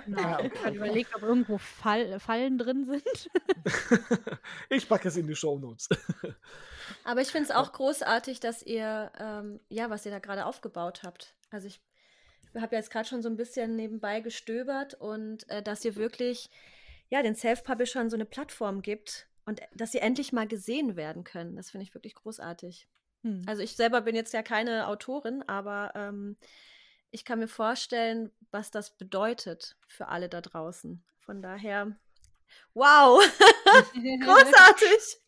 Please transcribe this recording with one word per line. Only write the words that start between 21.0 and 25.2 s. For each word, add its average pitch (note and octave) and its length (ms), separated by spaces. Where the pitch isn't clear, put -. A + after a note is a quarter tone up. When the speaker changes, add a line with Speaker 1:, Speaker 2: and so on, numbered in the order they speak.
Speaker 3:
können. E3+ 320
Das - 160
finde G3 120
ich - 120
wirklich - 180
großartig. F3+ 760
Speaker 1:
Hm. G3+ 240
Speaker 3:
Also G#3 160
ich A3 120
selber A#3 260
bin A3 140
jetzt A3+ 160
ja A3 120
keine A3+ 440
Autorin, B3+ 600